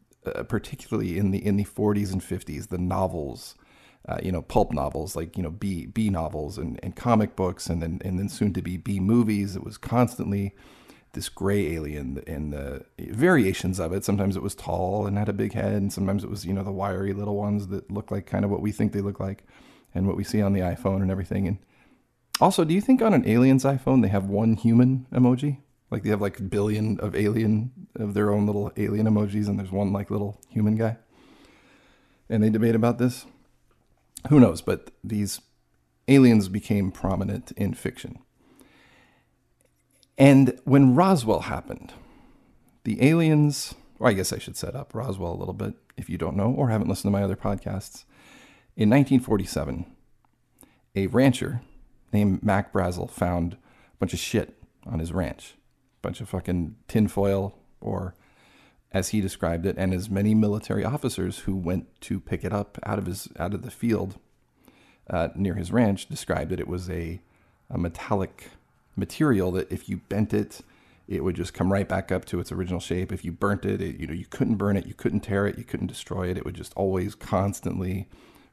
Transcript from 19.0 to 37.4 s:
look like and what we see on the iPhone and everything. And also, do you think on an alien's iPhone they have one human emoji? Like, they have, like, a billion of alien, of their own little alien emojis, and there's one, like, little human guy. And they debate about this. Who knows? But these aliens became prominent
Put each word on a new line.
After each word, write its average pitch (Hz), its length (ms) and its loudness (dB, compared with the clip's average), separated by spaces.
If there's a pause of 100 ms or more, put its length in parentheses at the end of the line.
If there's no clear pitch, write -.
look 98 200 -4
like 95 240 -6 (500)
and 92 140 0
what 92 80 0
we 98 80 -4
see 104 180 0
on 98 120 2
the 98 60 2
iPhone 95 420 0
and 95 100 0
everything. 98 340 -2
And 98 120 -2 (800)
also, 175 240 4
do 156 100 2
you 196 60 4
think 254 200 4
on 220 140 6
an 135 140 4
alien's 127 340 6
iPhone 135 400 4
they 104 60 2
have 98 160 2
one 107 300 2
human 123 580 4
emoji? 127 460 2 (320)
Like, 101 120 -4
they 107 80 -2
have, 104 100 2
like, 101 180 -4
a - 40 -8
billion 104 580 0
of - 160 -4
alien, 110 560 0 (260)
of 104 160 -4
their 104 160 2
own 104 160 2
little 104 300 -2
alien 104 300 0
emojis, 104 420 2
and 101 100 -2
there's 92 140 -8
one, 98 200 0
like, 101 180 -4
little 101 300 -6 (100)
human 107 260 2
guy. 113 220 -2 (1300)
And 113 140 2
they 110 80 6
debate 113 240 2
about 120 240 2
this. 123 260 0 (1040)
Who 147 100 8
knows? 98 220 8
But - 300 -4 (120)
these 104 380 -4 (640)
aliens 120 420 8
became 98 440 -2
prominent 98 600 -4